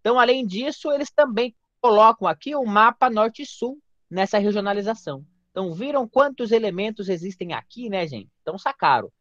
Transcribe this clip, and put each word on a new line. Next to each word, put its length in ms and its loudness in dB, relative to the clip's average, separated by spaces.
Então, 180 0
além 280 2
disso, 460 -4
eles 180 -4
também 440 0
colocam 480 6
aqui 260 -6
o 100 -2
mapa 460 4
norte 320 -2
e 40 -12
sul 320 -8
nessa 300 0
regionalização. 840 -4
Então, 220 -8
viram 340 -4
quantos 460 0
elementos 560 -2
existem 440 -6
aqui, 360 -12
né, 180 -4
gente? 240 -14
Então, 140 -8
sacaram. 540 0